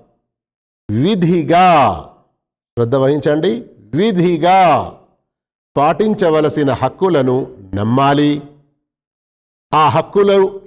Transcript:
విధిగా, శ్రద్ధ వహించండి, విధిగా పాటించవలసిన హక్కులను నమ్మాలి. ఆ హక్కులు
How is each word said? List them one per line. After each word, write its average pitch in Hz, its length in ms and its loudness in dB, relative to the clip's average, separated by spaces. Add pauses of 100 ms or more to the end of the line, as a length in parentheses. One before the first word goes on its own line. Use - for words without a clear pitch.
(920)
విధిగా, 165 1040 2 (840)
శ్రద్ధ 117 160 -2
వహించండి, 151 680 -2 (180)
విధిగా 170 1200 0 (760)
పాటించవలసిన 156 920 0
హక్కులను 131 1040 -2
నమ్మాలి. 139 680 0 (1300)
ఆ 151 140 4
హక్కులు 196 800 0